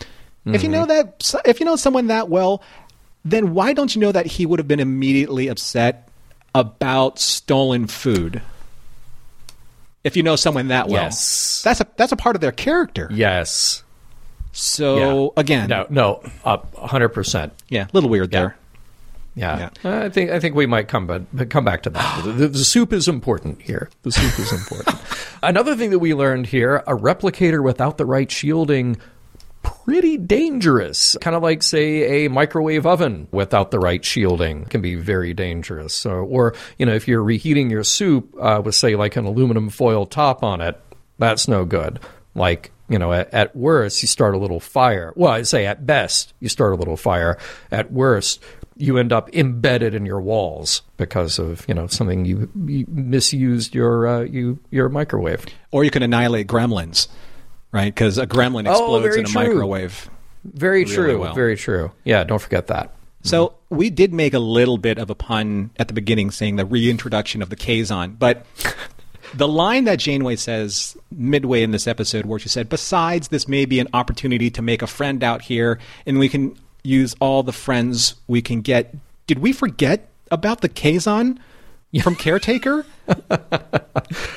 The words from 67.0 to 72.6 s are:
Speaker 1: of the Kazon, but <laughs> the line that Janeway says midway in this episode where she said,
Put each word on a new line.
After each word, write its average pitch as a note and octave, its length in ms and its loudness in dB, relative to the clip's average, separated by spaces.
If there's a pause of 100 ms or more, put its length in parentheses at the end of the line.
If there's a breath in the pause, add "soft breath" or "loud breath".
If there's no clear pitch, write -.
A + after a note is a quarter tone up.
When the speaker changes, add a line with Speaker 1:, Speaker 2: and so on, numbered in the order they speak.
Speaker 1:
of F#2 80 -8
the G#2+ 60 -10
Kazon, G#2 640 -2
but B2 260 2 (440 loud breath)
<laughs> - 440 -20
the C#3 140 0
line G3 380 2
that G3 120 2
Janeway C3+ 380 -2
says G#2+ 600 -6 (160)
midway C3 520 2
in A2 80 0
this G#2 160 -2
episode G#2+ 400 -4
where A2 120 -4
she - 80 -14
said, A2+ 220 -4